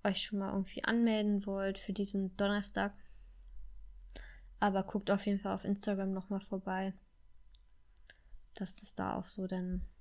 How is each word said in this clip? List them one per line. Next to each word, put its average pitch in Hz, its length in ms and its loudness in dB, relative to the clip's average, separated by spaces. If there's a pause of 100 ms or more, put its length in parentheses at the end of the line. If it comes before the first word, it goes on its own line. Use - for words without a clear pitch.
euch 196 200 4
schon 208 160 -2
mal 196 140 0
irgendwie - 320 -2
anmelden 214 600 6
wollt 196 320 0
für - 140 -4
diesen 196 440 0
Donnerstag. 202 580 2 (1600)
Aber 196 240 4
guckt 196 280 -2
auf 202 160 4
jeden 202 140 4
Fall 196 140 0
auf 190 100 -4
Instagram 196 480 2
nochmal 190 280 -2
vorbei, 190 540 -2 (1600)
dass - 220 -6
das - 180 -16
da 190 220 -2
auch 190 100 -4
so 190 200 -6
dann 185 400 -2 (140)